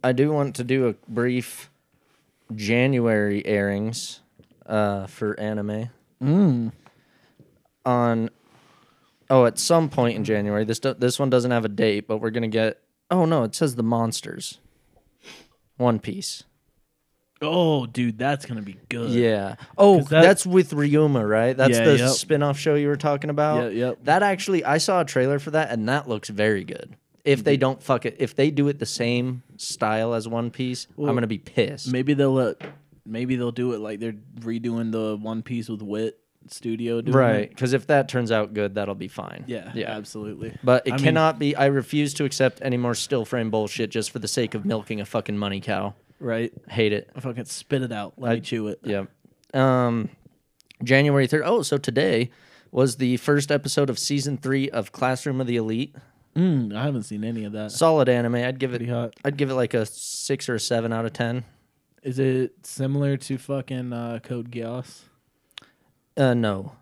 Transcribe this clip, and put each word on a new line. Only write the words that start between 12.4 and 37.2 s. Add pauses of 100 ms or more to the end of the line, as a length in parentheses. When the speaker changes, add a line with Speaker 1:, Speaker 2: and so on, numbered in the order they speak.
Speaker 1:
get, (320)
oh
no,
it
says
The
Monsters. (1200)
One
Piece. (960)
Speaker 2:
Oh,
dude,
that's
gonna
be (100)
good.
Speaker 1:
Yeah. (220)
Oh,
Speaker 2:
'Cause
that
Speaker 1:
that's
with
Ryuma,
right?
That's
Speaker 2:
Yeah,
Speaker 1:
the
Speaker 2:
yep.
Speaker 1:
spin-off
show
you
were
talking
about?
Speaker 2:
Yeah,
yep.
Speaker 1:
That
actually,
I
saw
a
trailer
for
that,
and
that
looks
very
good. (280)
If
they
Speaker 2:
Dude.
Speaker 1:
don't
fuck
it,
if
they
do
it
the
same (140)
style
as
One
Piece, (100)
Speaker 2:
Well,
Speaker 1:
I'm
gonna
be
pissed.
Speaker 2:
maybe
they'll
let, (460)
maybe
they'll
do
it
like
they're (240)
redoing
the
One
Piece
with
Wit (300)
studio
doing
Speaker 1:
Right, (140)